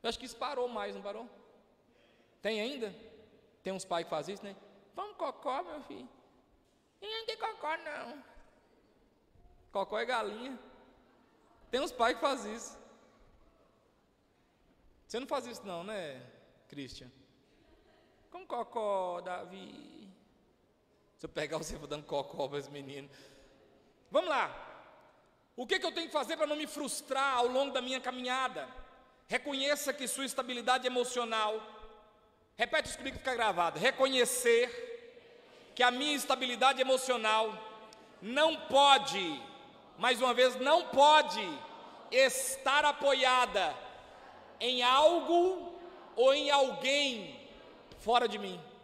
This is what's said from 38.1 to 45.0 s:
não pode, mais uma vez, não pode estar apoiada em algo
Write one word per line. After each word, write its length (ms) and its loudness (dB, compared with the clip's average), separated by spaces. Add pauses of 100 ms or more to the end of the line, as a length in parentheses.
não 340 2 (120)
pode, 760 4 (540)
mais 240 2
uma 120 4
vez, 220 6
não 320 4
pode 580 6 (640)
estar 760 2
apoiada 880 4 (840)
em 200 0
algo 960 4 (380)